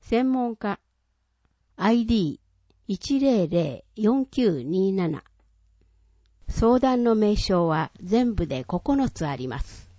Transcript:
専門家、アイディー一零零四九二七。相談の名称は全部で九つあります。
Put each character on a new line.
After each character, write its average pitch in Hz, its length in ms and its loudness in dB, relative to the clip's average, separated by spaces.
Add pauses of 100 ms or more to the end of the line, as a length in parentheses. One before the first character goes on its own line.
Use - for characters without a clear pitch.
専 254 300 0
門 240 240 -2
家、 202 240 -6 (960)
ア 208 160 0
イ 233 140 2
デ 226 80 0
ィ 175 200 0
ー - 60 -14 (460)
一 262 340 -4
零 240 280 2
零 156 360 -2 (120)
四 254 320 2
九 190 340 0
二 185 320 0
七。 175 300 -4 (1300)
相 233 300 2
談 254 240 2
の 226 120 4
名 214 200 2
称 175 320 2
は 156 240 -2 (120)
全 226 320 0
部 170 100 -2
で 131 180 -6
九 180 160 -4 (300)
つ - 160 -6
あ 143 100 -4
り 127 120 -8
ま 123 140 -8
す。 - 380 -12